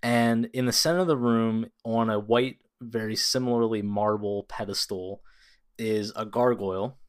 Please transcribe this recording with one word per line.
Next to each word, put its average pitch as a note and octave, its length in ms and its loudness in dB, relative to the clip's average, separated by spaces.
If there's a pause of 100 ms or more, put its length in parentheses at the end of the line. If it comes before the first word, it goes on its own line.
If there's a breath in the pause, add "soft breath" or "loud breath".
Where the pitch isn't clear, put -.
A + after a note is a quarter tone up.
And A#2 500 2
in B2+ 120 0
the A#2+ 60 2
center E3 280 2
of F#3 80 2
the D3+ 100 2
room, A2+ 500 2 (160)
on A2+ 260 0
a G#2+ 100 0
white, A#2+ 400 0 (200)
very A2 360 -4
similarly A#2 640 0
marble G#2 640 0
pedestal, G2 800 -8 (560 soft breath)
is G#2+ 380 -2
a A2 100 -6
gargoyle. G#2 840 -2